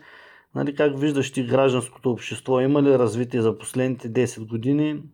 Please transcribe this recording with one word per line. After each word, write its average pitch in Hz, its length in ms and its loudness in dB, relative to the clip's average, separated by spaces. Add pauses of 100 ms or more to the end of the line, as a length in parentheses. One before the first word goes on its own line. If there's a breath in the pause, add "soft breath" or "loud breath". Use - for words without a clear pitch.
(560 loud breath)
нали, 139 200 -4
как 143 240 2
виждаш 139 320 0
ти 131 120 -2
гражданското 127 680 0
общество? 123 480 -2
Има 139 240 2
ли 135 160 6
развитие 123 420 0
за 110 160 2
последните 127 520 -4
десет 117 360 -2
години? 143 580 -2 (100)